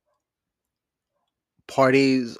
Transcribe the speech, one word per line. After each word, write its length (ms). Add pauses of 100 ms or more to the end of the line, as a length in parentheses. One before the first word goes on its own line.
(1700)
parties 720